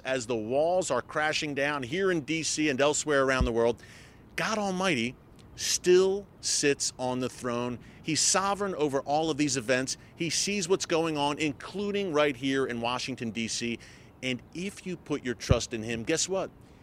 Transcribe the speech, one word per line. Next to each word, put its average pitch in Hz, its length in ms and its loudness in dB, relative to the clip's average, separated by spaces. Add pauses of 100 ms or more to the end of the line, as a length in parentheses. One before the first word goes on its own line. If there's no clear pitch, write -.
as 131 200 -2
the 123 80 -2
walls 147 560 0
are 123 120 0
crashing 151 520 -2
down 139 280 -2
here 180 280 0
in 165 120 0
D 151 200 -2
C 151 280 0
and 127 100 0
elsewhere 143 440 4
around 131 200 4
the 120 80 2
world, 117 300 2 (540)
God 196 200 -2
Almighty 185 580 0 (420)
still 190 720 4 (140)
sits - 580 0
on 127 220 -2
the 123 80 -2
throne. 120 500 -4 (240)
He's 156 180 0
sovereign 196 540 2
over 139 260 0
all 156 300 0
of 147 60 -2
these 139 200 0
events. 127 420 0 (180)
He 170 120 -4
sees 196 400 0
what's 185 180 2
going 160 300 2
on, 143 220 0
including 196 760 -4
right 147 220 4
here 135 320 0
in 117 140 -4
Washington, 123 500 -4
D 110 180 -4
C. 117 300 -4 (440)
And 127 180 -2 (140)
if 190 320 -10
you 180 100 -6
put - 280 -6
your 123 100 -2
trust - 400 0
in 110 80 -4
him, 113 200 -4
guess 156 260 -2
what? 180 220 -4 (320)